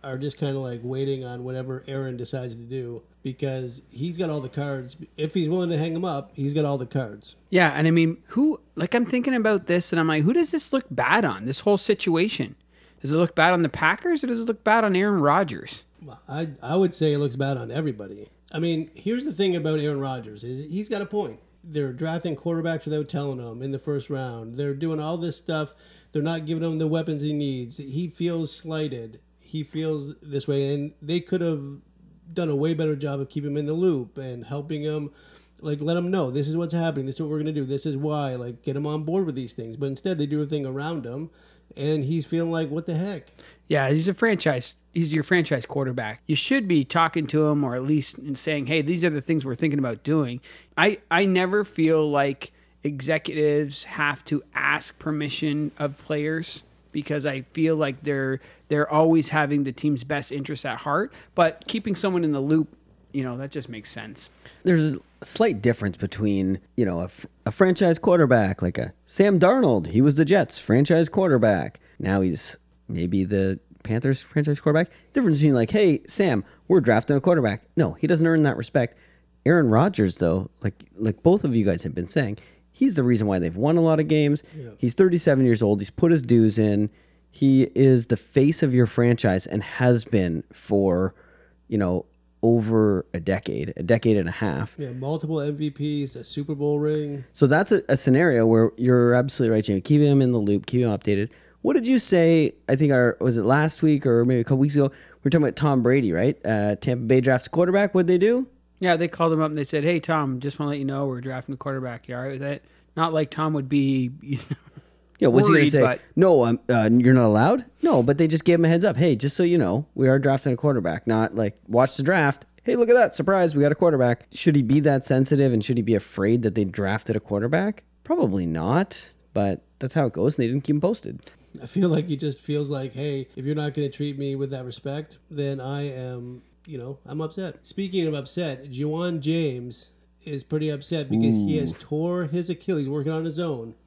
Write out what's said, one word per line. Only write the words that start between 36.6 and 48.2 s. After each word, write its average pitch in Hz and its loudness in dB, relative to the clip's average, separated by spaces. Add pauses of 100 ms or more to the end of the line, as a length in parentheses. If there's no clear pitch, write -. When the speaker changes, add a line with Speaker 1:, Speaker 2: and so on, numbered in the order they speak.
Speaker 1:
happening. 160 -2
This 135 -8
is - -12
what 156 -6
we're 156 -4
gonna 151 -4
do. 147 -4
This 139 -6
is 147 -4
why." 143 -4
Like, 123 -10
get 139 -6
him 147 -4
on 151 -4
board 180 -2
with 147 -6
these 123 -10
things. 113 -12
But 139 -4
instead, 151 -4
they 147 -2
do 151 -2
a 147 -4
thing 147 -4
around 139 -8
him, 143 -10 (460)
and 147 -2
he's 156 -2
feeling 165 -2
like, 160 -2
"What 160 -6
the 165 -4
heck?" 180 -8 (360)
Speaker 2:
Yeah, 135 0
he's 160 2
a 190 -2
franchise. 160 0 (180)
He's 165 -2
your 156 0
franchise 151 0
quarterback. 123 -6
You 151 0
should 254 0
be 160 4
talking 160 0
to 151 2
him 147 2
or 123 -2
at 127 -6
least 147 -2 (180)